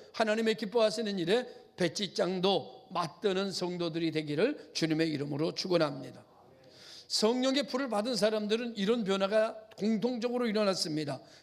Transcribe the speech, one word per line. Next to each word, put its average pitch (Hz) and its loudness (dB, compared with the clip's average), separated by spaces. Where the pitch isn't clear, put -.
하나님의 220 2
기뻐하시는 220 0
일에 208 2
배찢장도 185 0
맞드는 190 -2
성도들이 170 -2
되기를 156 0
주님의 160 2
이름으로 143 -2
축원합니다. 147 0
성령의 254 2
불을 262 -2
받은 214 -2
사람들은 214 0
이런 214 2
변화가 196 0
공통적으로 240 0
일어났습니다. 170 0